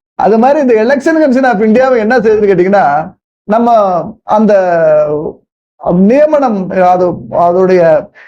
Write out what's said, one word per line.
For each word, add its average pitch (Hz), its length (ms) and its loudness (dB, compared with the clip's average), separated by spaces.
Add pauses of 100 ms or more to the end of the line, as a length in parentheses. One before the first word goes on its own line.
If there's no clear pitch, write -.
(140)
அது 208 240 0
மாதிரி 277 220 2
இந்த 247 140 0
எலெக்ஷன் 285 460 0
கமிஷன் 262 340 0
of 208 100 -2
இந்தியாவை 254 340 2
என்ன 226 200 0
செய்யுதுன்னு 214 320 0
கேட்டீங்கன்னா, 180 680 0 (320)
நம்ம 214 520 0 (240)
அந்த 214 280 0 (1400)
நியமனம், 233 800 0
அது, 180 400 0 (200)
அதோடைய 175 800 0 (200)